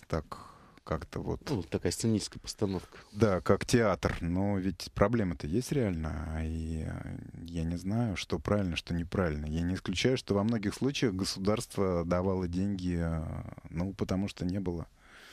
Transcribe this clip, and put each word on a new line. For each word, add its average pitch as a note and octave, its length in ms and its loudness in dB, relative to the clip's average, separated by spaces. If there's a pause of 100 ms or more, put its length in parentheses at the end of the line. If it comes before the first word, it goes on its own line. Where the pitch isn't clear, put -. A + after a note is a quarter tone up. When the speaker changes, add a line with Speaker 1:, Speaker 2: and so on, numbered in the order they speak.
Speaker 1:
так - 280 -4 (460)
как-то - 380 -4
вот. E2 280 -4
Speaker 2:
Ну, A2+ 140 0
такая F#2+ 300 -2
сценическая - 480 0
постановка. - 580 -4 (140)
Speaker 1:
Да, G#2 300 4
как - 220 4
театр, A2 560 4
но F#2+ 380 0
ведь F#2 340 -4
проблема-то G2+ 540 2
есть G2+ 240 -2
реально, D#2+ 720 0
и, D#2+ 420 -2
э, E2+ 320 -6 (300)
я E2+ 160 -4
не E2+ 140 0
знаю, G#2 400 0
что - 240 -2
правильно, G2 340 2
что - 180 -4
неправильно. E2+ 540 2
Я D#2+ 140 0
не F2+ 140 2
исключаю, A2 420 2
что - 180 -2
во G2 80 4
многих G#2 320 0
случаях B2+ 400 0
государство F#2+ 880 0
давало F2+ 440 2
деньги, F#2 520 0
э, E2 220 0 (460)
ну, F#2 240 -2
потому F#2+ 340 0
что - 180 -6
не F2+ 140 0
было, F2 300 -4 (440)